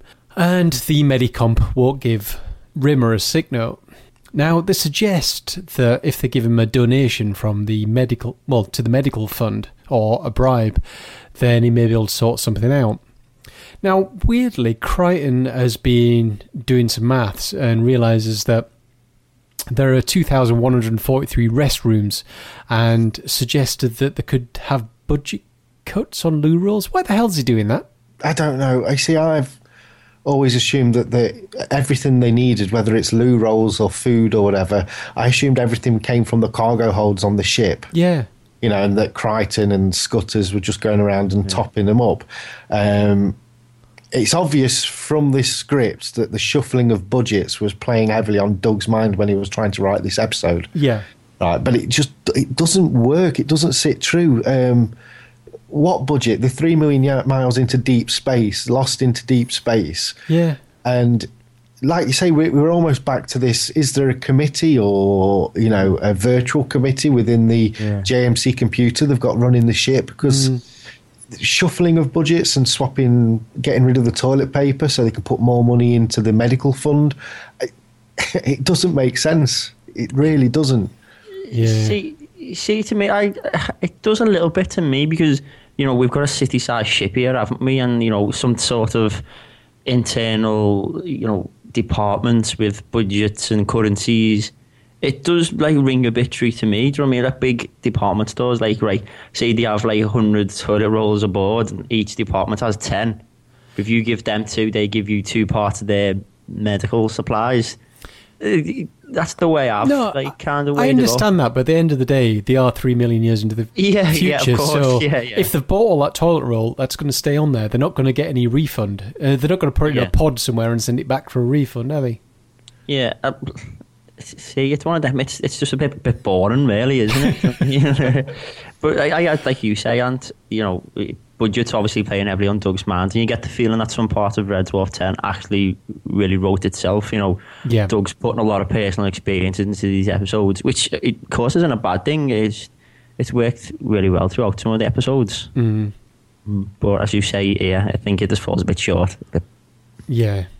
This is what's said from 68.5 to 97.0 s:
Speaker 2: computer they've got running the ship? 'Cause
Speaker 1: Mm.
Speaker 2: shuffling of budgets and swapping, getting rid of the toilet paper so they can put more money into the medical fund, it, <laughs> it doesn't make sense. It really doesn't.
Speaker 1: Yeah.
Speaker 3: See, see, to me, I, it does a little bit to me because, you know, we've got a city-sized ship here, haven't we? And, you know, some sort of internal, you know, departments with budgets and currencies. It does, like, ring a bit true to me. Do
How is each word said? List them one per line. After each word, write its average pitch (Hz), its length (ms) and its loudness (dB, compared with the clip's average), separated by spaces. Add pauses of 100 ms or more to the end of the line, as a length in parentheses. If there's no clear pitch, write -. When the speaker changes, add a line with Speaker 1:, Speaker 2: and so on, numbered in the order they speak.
Speaker 2:
computer 120 520 0
they've 143 160 2
got - 160 0
running 120 300 4
the 117 60 2
ship? - 440 0
'Cause 135 320 2
Speaker 1:
Mm. 127 140 -4 (800)
Speaker 2:
shuffling 170 580 2
of 151 140 0
budgets 165 440 2
and 131 120 2
swapping, 120 760 2 (160)
getting 127 240 2
rid 127 120 4
of 131 80 2
the 117 80 2
toilet 135 400 0
paper 139 360 0
so - 140 0
they 113 80 2
can - 140 -6
put - 160 -2
more 120 240 4
money 120 320 4
into 113 260 0
the 110 100 2
medical 120 400 2
fund, 147 440 2 (440)
it, 131 120 -6 (440)
<laughs> - 180 -6
it 139 280 -2
doesn't 175 320 0
make 131 240 0
sense. 156 540 0 (240)
It - 180 -6
really 143 340 4
doesn't. 131 400 2 (640)
Speaker 1:
Yeah. 113 160 0
Speaker 3:
See, 110 500 0 (380)
see, 214 300 -2
to 220 100 -4
me, 202 160 0
I, 202 240 0 (480)
it - 200 -6
does 214 180 2
a 240 40 2
little 175 260 2
bit 185 200 -2
to - 100 -6
me 143 260 0
because, 156 360 2 (360)
you 139 60 0
know, 131 100 0
we've 123 160 2
got 143 120 0
a 143 60 0
city-sized 123 600 -2
ship 98 280 -2
here, 127 180 0
haven't 120 260 -4
we? 131 200 0
And, 120 240 0
you 113 60 2
know, 104 200 2
some 123 260 0
sort 117 380 -2
of 104 260 0 (800)
internal, 110 1040 0
you 117 220 -6
know, 104 240 -2 (220)
departments 107 840 0
with 104 320 -2
budgets 104 600 -2
and 104 160 0
currencies. 110 840 0 (500)
It 139 220 -4
does, 170 280 0
like, 151 260 2
ring 131 280 2
a 117 40 0
bit 123 200 0
true 123 220 -2
to - 140 -4
me. 110 240 2
Do 143 120 -2